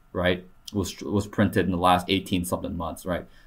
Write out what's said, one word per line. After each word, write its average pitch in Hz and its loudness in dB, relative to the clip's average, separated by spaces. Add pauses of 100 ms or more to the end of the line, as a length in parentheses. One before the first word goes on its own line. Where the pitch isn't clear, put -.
(120)
right, 90 2 (280)
was, 98 -2
was 98 0
printed 95 2
in 90 0
the 87 -2
last 90 4
eighteen 95 0
something 85 -4
months, 82 -8
right? 87 -4 (200)